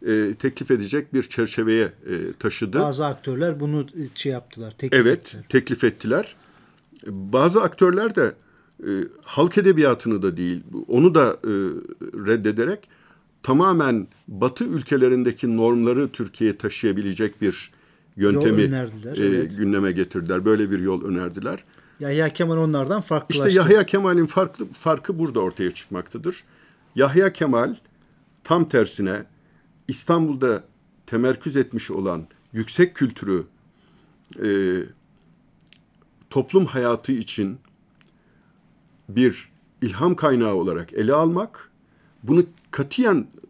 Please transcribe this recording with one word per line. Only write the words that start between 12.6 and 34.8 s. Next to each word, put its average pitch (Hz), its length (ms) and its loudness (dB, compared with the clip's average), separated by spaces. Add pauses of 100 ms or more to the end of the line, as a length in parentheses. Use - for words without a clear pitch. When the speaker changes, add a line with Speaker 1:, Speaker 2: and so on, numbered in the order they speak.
Speaker 1:
tamamen 139 640 2 (220)
Batı 123 360 -2
ülkelerindeki 127 920 0
normları 120 560 2
Türkiye'ye 107 440 -4
taşıyabilecek 101 840 -4
bir - 280 -4 (460)
yöntemi, 104 460 4
Speaker 2:
Yol 139 60 2
önerdiler, 120 480 -6
Speaker 1:
e, 101 100 0
Speaker 2:
evet. 95 320 0
Speaker 1:
gündeme 98 340 0
getirdiler. 92 520 -4
Böyle 107 260 2
bir 95 100 -2
yol 95 240 -2
önerdiler. 95 600 -6 (360)
Speaker 2:
Yahya 147 280 -2
Kemal 165 280 -2
onlardan 160 440 0
farklılaştı. 151 480 0
Speaker 1:
İşte 185 120 6
Yahya 190 260 6
Kemal'in 180 400 2
farklı, 190 400 -2
farkı 160 520 -4
burada 135 220 -2
ortaya 92 300 -2
çıkmaktadır. - 760 -10 (520)
Yahya 160 360 4
Kemal 123 420 0 (720)
tam 165 240 2
tersine 104 540 0 (680)
İstanbul'da 135 760 0 (420)
temerküz 127 500 -2
etmiş 123 340 -2
olan 90 320 -4 (300)
yüksek 110 420 0
kültürü, 98 480 -2 (1000)
e, 107 60 -2 (1800)